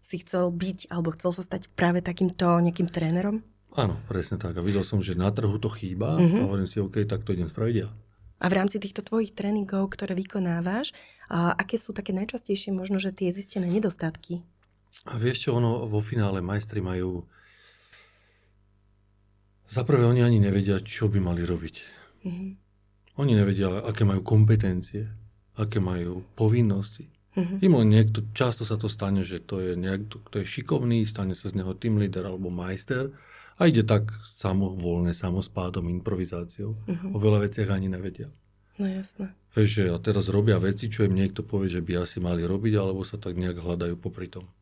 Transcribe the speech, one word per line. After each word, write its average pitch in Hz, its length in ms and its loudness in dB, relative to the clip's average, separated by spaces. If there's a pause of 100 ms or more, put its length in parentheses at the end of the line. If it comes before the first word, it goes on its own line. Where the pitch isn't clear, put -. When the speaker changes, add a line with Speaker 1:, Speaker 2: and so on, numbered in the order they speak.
Speaker 1:
Si 175 160 -8
chcel 180 320 0
byť, 180 400 -6
alebo 165 240 -2
chcel 180 160 -2
sa 185 80 -6
stať 180 320 -6
práve 175 320 2
takýmto 175 560 2
nejakým 175 320 2
trénerom? 175 480 -2 (340)
Speaker 2:
Áno, 98 220 0 (100)
presne - 300 -4
tak. 85 180 -6
A 85 80 -4
videl 98 220 2
som, 101 160 0
že 87 160 -2
na 95 160 2
trhu 107 240 0
to 107 160 -2
chýba 101 480 -4
Speaker 1:
Mhm. 175 180 6
Speaker 2:
a 247 60 2
hovorím - 240 0
si, - 100 -6
„OK, 101 300 -2
tak 101 160 -4
to 101 80 -2
idem 87 160 -2
spraviť 110 260 -2
ja.“ 107 140 0 (560)
Speaker 1:
A - 80 2
v 190 80 2
rámci 196 160 0
týchto 202 240 -6
tvojich 220 320 -2
tréningov, 196 640 -2
ktoré 190 160 -6
vykonávaš, 185 800 -2 (400)
a 170 240 2
aké 220 240 -2
sú - 160 -8
také 202 160 -6
najčastejšie 196 640 -4
možno, 190 240 -2
že 190 100 -2
tie 185 220 -2
zistené 190 400 -6
nedostatky? 175 720 -2 (640)
Speaker 2:
A 117 80 -8
vieš 120 320 -2
čo, 120 80 2
ono 120 320 0
vo 104 160 0
finále 98 400 0
majstri 101 400 -4
majú, 90 400 -4 (2500)
za - 180 -4
prvé, 123 220 4
oni 123 160 6
ani 120 180 6
nevedia, 98 460 4
čo - 240 -2
by 101 160 2
mali 87 180 0
robiť. 82 340 -4 (520)
Speaker 1:
Mhm. 180 180 -6 (720)
Speaker 2:
Oni 139 160 2
nevedia, 98 480 4
aké 110 240 0
majú 98 160 4
kompetencie, 107 880 4 (480)
aké 107 240 -2
majú 90 420 -2 (140)
povinnosti. 110 720 2 (260)
Speaker 1:
Mhm. 185 200 -2 (120)
Speaker 2:
Im 180 140 8
len 110 100 6
niekto, 110 320 6 (140)
často 120 260 0
sa 107 160 -2
to 110 80 -4
stane, 98 400 0
že 87 160 -8
to 98 160 -6
je 90 160 -2
niekto, 95 480 -4
kto - 200 -6
je - 40 -6
šikovný, 120 640 0
stane 95 260 -4
sa - 160 -8
z 95 80 -4
neho 92 160 -4
team 110 240 0
leader 98 240 0
alebo 92 280 -6
majster 101 600 -4 (480)
a 175 80 6
ide 120 160 6
tak 107 280 2 (280)
samovolne, 90 760 0
samospádom, 90 760 -4
improvizáciou. 90 840 -6 (120)
Speaker 1:
Mhm. 190 280 -6
Speaker 2:
O - 40 0
veľa 104 280 6
veciach 101 240 -2
ani 95 200 0
nevedia. 90 400 -8 (480)
Speaker 1:
No 196 80 -2
jasné. 190 480 -8 (200)
Speaker 2:
Vieš, 107 160 4
že 107 200 0
a 85 120 -2
teraz 98 280 0
robia 101 280 4
veci, 98 320 -2
čo 104 160 0
im 95 80 2
niekto 95 320 0
povie, 98 240 -2
že 90 80 -4
by 87 240 -2
asi 87 160 -6
mali 87 240 0
robiť, 98 320 0
alebo 95 320 0
sa 107 160 -12
tak 92 160 -6
nejak 90 240 -4
hľadajú 87 360 -2
popri 90 280 -10
tom. 90 240 -16 (120)